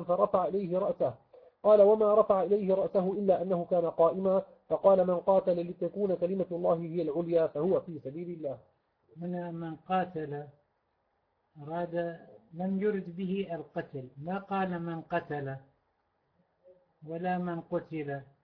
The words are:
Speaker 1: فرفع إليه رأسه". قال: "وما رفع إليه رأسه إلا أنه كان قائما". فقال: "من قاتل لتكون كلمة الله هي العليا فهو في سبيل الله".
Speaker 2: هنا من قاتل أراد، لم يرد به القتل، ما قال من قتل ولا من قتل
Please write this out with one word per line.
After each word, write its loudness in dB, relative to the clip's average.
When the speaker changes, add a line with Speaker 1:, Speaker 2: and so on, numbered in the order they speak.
Speaker 1:
فرفع 2
إليه -2
رأسه". -2
قال: 8
"وما 6
رفع 4
إليه 2
رأسه 0
إلا 2
أنه -2
كان 2
قائما". 2
فقال: 6
"من 2
قاتل 2
لتكون -2
كلمة -2
الله 0
هي -4
العليا 0
فهو 0
في -10
سبيل -12
الله". -10
Speaker 2:
هنا -8
من -10
قاتل -6
أراد، -6
لم -4
يرد -4
به -4
القتل، -10
ما -6
قال -4
من -8
قتل -6
ولا -4
من -4
قتل -6